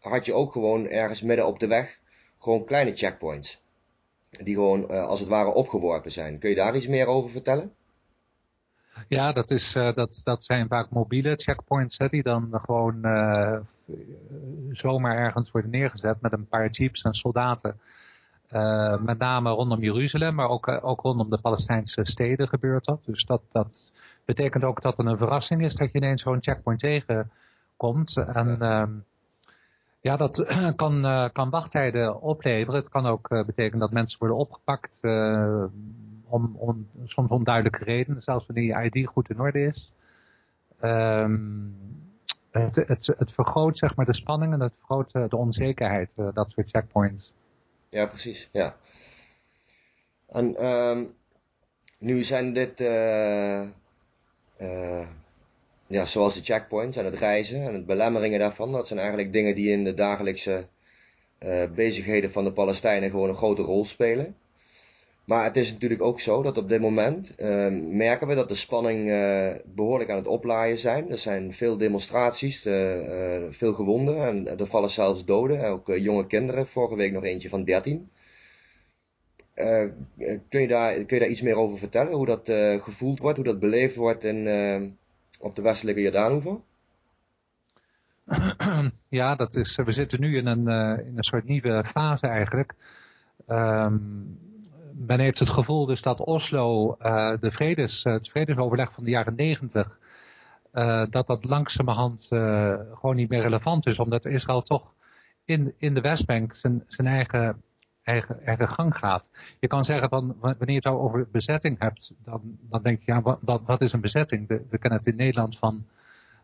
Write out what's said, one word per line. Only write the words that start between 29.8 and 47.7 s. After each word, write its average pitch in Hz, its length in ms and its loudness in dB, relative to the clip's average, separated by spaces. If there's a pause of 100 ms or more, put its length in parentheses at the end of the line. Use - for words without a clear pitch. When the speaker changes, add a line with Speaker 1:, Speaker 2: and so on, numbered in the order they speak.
Speaker 2:
ja, 135 160 0
dat 147 300 0 (120)
<clears throat> 175 180 2
kan, 147 280 2
eh, 131 280 2
kan 131 180 -2
wachttijden 127 720 0
opleveren. 131 600 0
Het - 80 -8
kan 131 180 0
ook, 113 240 0
eh, 113 140 2
betekenen 110 360 0
dat 110 120 0
mensen 113 260 0
worden 110 180 2
opgepakt, - 640 -6
eh, 107 640 2 (680)
om, 117 240 0
om, 113 320 -4 (160)
soms 123 260 -2
onduidelijke 117 540 2
redenen, 120 380 -2
zelfs 123 240 -2
wanneer 117 180 -2
je 113 280 0
I 131 120 0
D 127 40 -4
goed - 220 -2
in 110 100 -6
orde 143 200 0
is. 147 320 -4 (880)
Ehm, 110 600 2 (1080)
het, 113 260 0
het, - 420 2
het - 140 0
vergroot, 156 460 2
zeg - 180 0
maar, 131 100 2
de 123 80 4
spanning 156 380 -2
en 147 80 0
het 123 160 -2
vergroot, - 360 -4
eh, 123 160 0
de 117 80 -4
onzekerheid, 117 800 0
eh, 104 180 -2
dat 104 160 -2
soort - 200 -4
checkpoints. 101 600 0 (560)